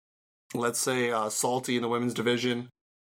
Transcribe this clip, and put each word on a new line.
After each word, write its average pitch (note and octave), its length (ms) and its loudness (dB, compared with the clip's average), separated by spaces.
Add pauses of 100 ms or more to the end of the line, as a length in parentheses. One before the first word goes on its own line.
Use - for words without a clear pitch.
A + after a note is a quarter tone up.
(540)
let's A#2+ 260 0
say, B2+ 300 0
uh, A2 200 0
Salty B2 480 0
in A#2 40 0
the A#2+ 60 0
women's A#2+ 260 0
division A#2+ 560 0 (500)